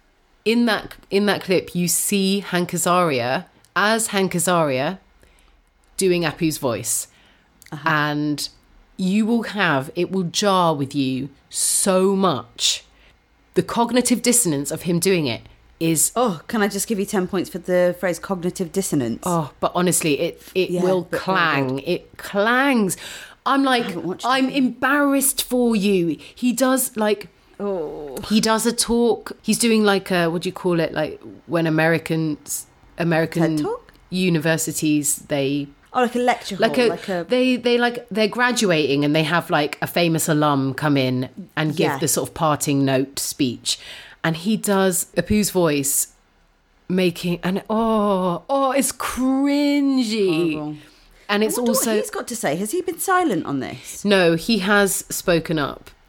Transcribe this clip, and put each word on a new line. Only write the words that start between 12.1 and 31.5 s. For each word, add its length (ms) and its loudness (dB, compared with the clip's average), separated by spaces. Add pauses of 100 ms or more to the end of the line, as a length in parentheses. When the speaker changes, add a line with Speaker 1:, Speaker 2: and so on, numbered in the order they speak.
Speaker 1:
much. 680 -2 (680)
The 80 2
cognitive 600 0
dissonance 480 2
of 120 -6
him 160 0
doing 280 2
it 160 -4 (380)
is 360 0
Speaker 2:
Oh, 320 0
can 140 -2
I 60 2
just 200 -6
give 100 -2
you 80 -2
ten 220 -2
points 220 -4
for 80 -10
the 420 2
phrase 180 -2
cognitive 540 -6
dissonance? 540 -2
Speaker 1:
Oh, 340 -2
but 140 0
honestly, 440 2
it, 240 -4 (120)
it 160 0
Speaker 2:
Yeah, 120 0
Speaker 1:
will 200 2
Speaker 2:
but 80 -16
very 120 -4
Speaker 1:
clang. 540 0
Speaker 2:
good. 100 -8
Speaker 1:
It 320 -6
clangs. 800 0 (500)
I'm 180 2
like, 200 2
Speaker 2:
I 40 -8
haven't 160 -6
watched 220 -6
Speaker 1:
I'm 240 2
Speaker 2:
it. 60 -4
Speaker 1:
embarrassed 880 0
for 320 2
you. 420 2 (160)
He 180 0
does, 440 0
like, 320 0 (320)
Speaker 2:
Oh. 560 -8 (120)
Speaker 1:
he 120 2
does 260 2
a 60 2
talk. 600 0 (100)
He's 160 0
doing, 260 4
like, 260 2
a, 180 2
what 140 -4
do 60 -4
you 40 -4
call 280 0
it? 120 -2
Like, 280 -4 (260)
when 200 0